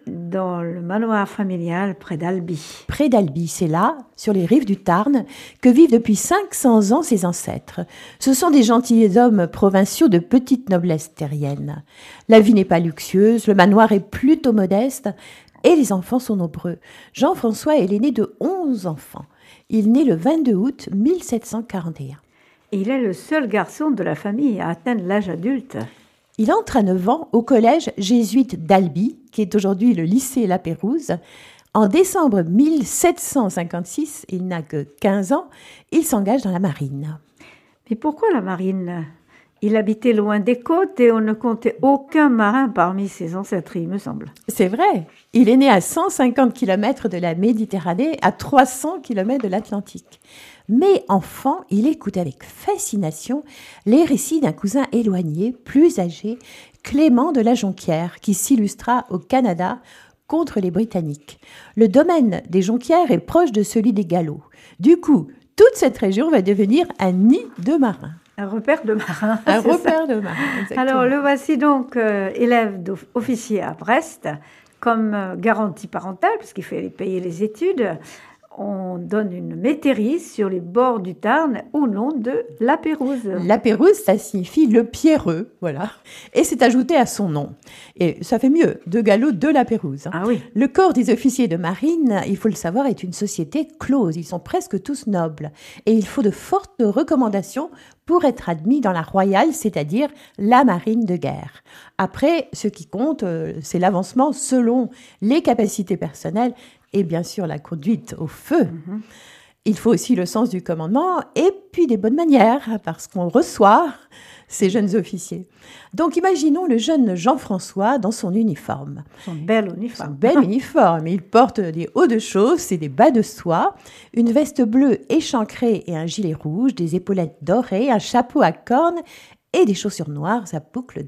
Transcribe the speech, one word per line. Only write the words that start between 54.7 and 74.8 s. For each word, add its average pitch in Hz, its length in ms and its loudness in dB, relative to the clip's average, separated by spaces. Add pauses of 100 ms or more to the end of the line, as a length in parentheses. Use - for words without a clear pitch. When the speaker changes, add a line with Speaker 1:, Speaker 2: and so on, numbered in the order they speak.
Speaker 2:
éloigné, 190 600 -2
plus 285 480 2
âgé, 196 380 -6 (440)
Clément 277 480 2
de 269 100 0
la 233 140 2
Jonquière, 180 640 -4
qui 202 140 -2
s'illustra 233 760 0
au 185 80 -4
Canada 190 600 -2 (480)
contre 311 320 -4
les 185 140 -2
Britanniques. 175 680 -6 (360)
Le 220 120 6
domaine 269 600 2
des 180 140 2
Jonquières 254 480 2
est 170 80 2
proche 320 340 2
de 208 100 2
celui 226 300 0
des 196 140 -2
Gallo. 165 340 -2 (400)
Du 302 160 6
coup, 277 320 2 (260)
toute 494 200 8
cette - 240 0
région 220 320 0
va 240 120 4
devenir 208 440 2 (120)
un 185 140 0
nid 247 340 4 (120)
de 208 160 -2
marins. 214 400 -2 (240)
Speaker 1:
Un 202 100 -8
repère 233 360 -2
de 220 100 -2
marins, 214 520 -4
Speaker 2:
Un 220 160 4
Speaker 1:
<laughs> - 0 -
c'est 226 60 0
ça. 339 80 4
Speaker 2:
repère 320 300 0
de 254 80 -2
marins, 220 480 -4
exactement. 226 180 -6
Speaker 1:
Alors, 262 240 0
le 269 140 0
voici 285 400 0
donc, 262 380 0
euh, 208 380 0
élève 226 480 0
d'off-, 185 320 -10
officier 226 460 -4
à 151 120 -6
Brest, - 560 -4 (520)